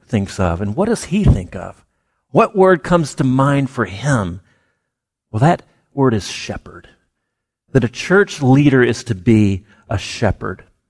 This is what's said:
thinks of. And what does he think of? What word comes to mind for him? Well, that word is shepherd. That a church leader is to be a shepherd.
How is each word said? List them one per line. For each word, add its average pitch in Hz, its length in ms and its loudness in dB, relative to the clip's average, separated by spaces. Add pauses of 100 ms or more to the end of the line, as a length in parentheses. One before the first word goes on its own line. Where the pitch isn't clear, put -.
thinks 98 340 -4
of. 87 220 -2
And 104 140 -6
what 196 120 -2
does - 180 -4
he 196 180 -2
think 101 320 0
of? 92 280 -16 (460)
What 196 260 2
word 185 280 4
comes 170 320 0
to 151 80 -2
mind 135 460 0
for 117 160 -4
him? 98 560 -4 (920)
Well, 110 80 -6
that 151 240 2 (300)
word 131 200 2
is 104 160 -4
shepherd. - 580 -14 (840)
That 127 120 2
a 117 60 -2
church - 520 -2
leader 135 420 4
is 120 220 -2
to 110 100 -4
be 98 500 2 (240)
a 101 80 -2
shepherd. 98 680 -6 (260)